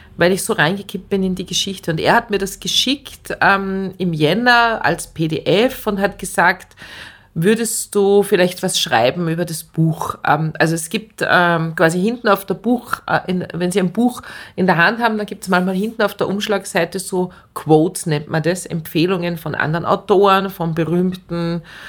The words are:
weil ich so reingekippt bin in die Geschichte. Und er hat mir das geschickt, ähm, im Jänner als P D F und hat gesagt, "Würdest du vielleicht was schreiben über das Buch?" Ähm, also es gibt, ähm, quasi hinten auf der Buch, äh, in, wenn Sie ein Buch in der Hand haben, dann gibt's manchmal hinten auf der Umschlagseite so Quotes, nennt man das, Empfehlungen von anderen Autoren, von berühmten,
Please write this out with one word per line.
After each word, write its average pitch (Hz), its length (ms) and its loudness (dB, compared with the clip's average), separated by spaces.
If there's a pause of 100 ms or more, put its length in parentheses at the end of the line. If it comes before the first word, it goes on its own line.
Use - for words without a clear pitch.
(160)
weil 175 160 4
ich 185 100 -2
so 226 120 -2
reingekippt 185 540 -2
bin 196 140 0
in 185 140 -2
die 185 100 -8
Geschichte. 185 460 -4
Und 160 80 -2
er 180 160 4
hat 233 140 0
mir 202 80 0
das 196 200 -6
geschickt, - 840 -4
ähm, 190 580 0
im 180 140 0
Jänner 226 720 2
als 160 220 -2
P 165 220 -4
D - 180 -6
F 226 400 2
und 202 140 -2
hat 196 180 -2
gesagt, 185 560 0 (600)
"Würdest 220 600 0
du 202 300 4
vielleicht 180 400 0
was 180 160 -2
schreiben 139 480 0
über 165 160 -2
das 156 180 -8
Buch?" - 540 -2 (100)
Ähm, 156 320 0
also 165 160 2
es 165 140 -6
gibt, - 360 -6
ähm, 165 520 2
quasi 175 240 2
hinten 233 260 -2
auf 196 200 2
der 190 80 -2
Buch, - 420 -2 (100)
äh, - 220 0
in, 180 240 -2
wenn 180 180 -2
Sie 196 80 0
ein 185 140 0
Buch 240 300 0 (340)
in 185 100 0
der 175 100 4
Hand 190 220 4
haben, 226 200 0
dann 208 80 -4
gibt's - 200 -12
manchmal 185 300 2
hinten 220 260 -2
auf 202 120 0
der - 120 -2
Umschlagseite 196 720 -2
so 180 320 -4 (240)
Quotes, 156 520 2
nennt 151 220 -2
man 160 140 -2
das, 180 240 -2
Empfehlungen 170 720 -2
von 156 160 -8
anderen 156 300 -2
Autoren, 196 640 2
von 165 240 -4
berühmten, 170 880 -2 (260)